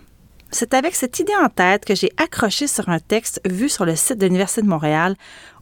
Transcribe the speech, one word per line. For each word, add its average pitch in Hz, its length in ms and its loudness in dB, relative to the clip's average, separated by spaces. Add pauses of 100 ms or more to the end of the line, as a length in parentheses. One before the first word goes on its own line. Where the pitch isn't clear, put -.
(500)
C'est - 240 -4
avec 269 220 0
cette - 240 -4
idée 381 240 0
en 254 60 2
tête 190 340 2
que 214 100 0
j'ai 185 220 0
accroché 285 520 -2
sur - 200 -4
un 170 120 0
texte - 460 -4
vu 190 220 -2
sur - 160 -2
le 165 140 0
site 254 200 -2
de 196 80 2
l'Université 185 360 0
de 208 80 4
Montréal 160 480 0 (440)